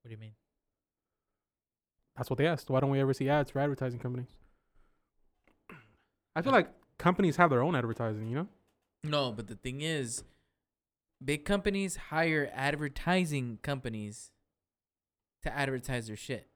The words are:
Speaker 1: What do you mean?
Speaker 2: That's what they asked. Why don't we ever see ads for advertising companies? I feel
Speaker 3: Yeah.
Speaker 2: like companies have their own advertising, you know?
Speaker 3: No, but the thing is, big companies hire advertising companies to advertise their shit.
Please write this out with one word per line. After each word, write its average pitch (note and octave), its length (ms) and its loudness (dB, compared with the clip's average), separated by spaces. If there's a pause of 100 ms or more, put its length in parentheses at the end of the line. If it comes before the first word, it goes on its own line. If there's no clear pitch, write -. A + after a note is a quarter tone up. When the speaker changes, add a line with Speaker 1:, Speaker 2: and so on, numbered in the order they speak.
Speaker 1:
What A#2+ 60 -20
do A2+ 60 -12
you G#2+ 40 -14
mean? A2 140 -16 (1800)
Speaker 2:
That's - 140 -6
what B2 80 0
they C#3 80 4
asked. - 240 -2
Why C3 100 4
don't C#3 100 2
we C3+ 100 4
ever C3+ 140 2
see C3+ 140 0
ads D3 220 2
for C#3 100 -2
advertising C3 400 -2
companies? B2 280 -6 (2000)
I F3 60 -2
feel C4+ 100 2
Speaker 3:
Yeah. A#3+ 60 8
Speaker 2:
like - 100 4 (300)
companies F3 380 4
have F3 140 6
their B2 120 4
own E3+ 120 2
advertising, A2+ 540 -2
you A#2+ 80 -4
know? F3 120 -4 (560)
Speaker 3:
No, C#3+ 280 0
but G#2 140 -8
the G#2 100 -12
thing C3 240 -8
is, D3 440 -4 (1000)
big D3 200 -2
companies G3 520 0
hire D#3 560 0
advertising D3 1080 0
companies A2+ 680 -6 (1080)
to B2+ 120 -4
advertise C3 520 -2
their G#2+ 100 -8
shit. - 400 -8